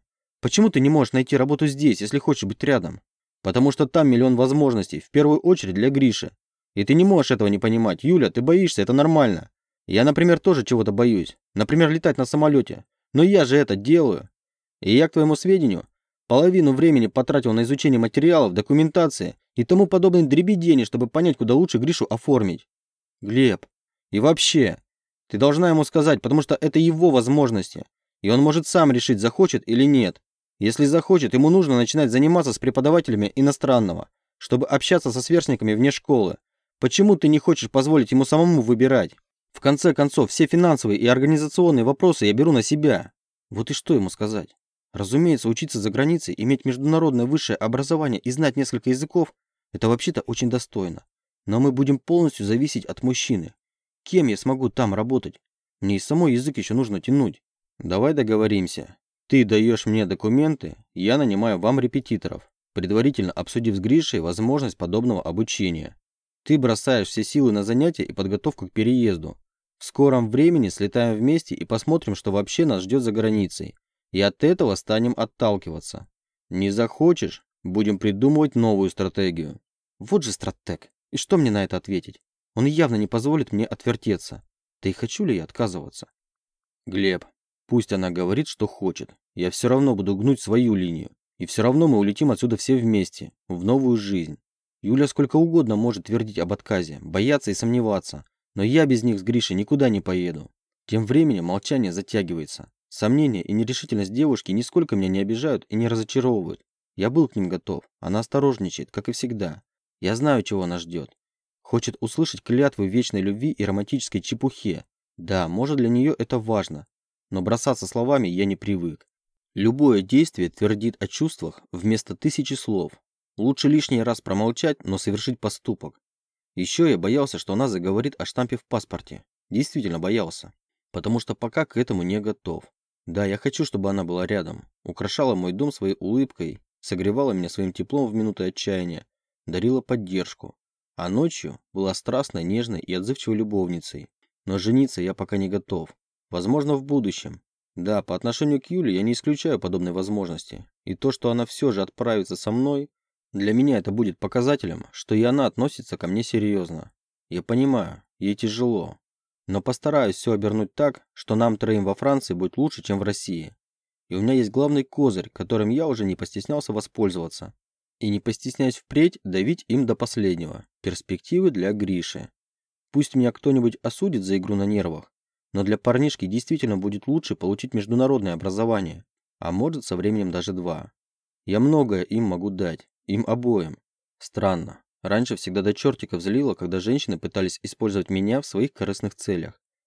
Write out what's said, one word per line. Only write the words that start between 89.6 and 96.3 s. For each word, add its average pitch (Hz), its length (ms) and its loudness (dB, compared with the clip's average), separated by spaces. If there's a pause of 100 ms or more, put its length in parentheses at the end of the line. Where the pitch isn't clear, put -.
равно 131 260 2
буду 98 200 -2
гнуть 127 260 0
свою 113 340 2
линию. 85 360 -4 (280)
И 90 60 -8
все - 180 -4
равно 143 240 4
мы 123 100 4
улетим 104 340 2
отсюда 113 260 -2
все - 180 0
вместе, 110 560 -2 (160)
в 90 160 -8
новую 123 340 2
жизнь. 92 400 -4 (460)
Юля 131 240 2
сколько 143 300 0
угодно 160 380 2
может 107 300 -2
твердить 110 340 -4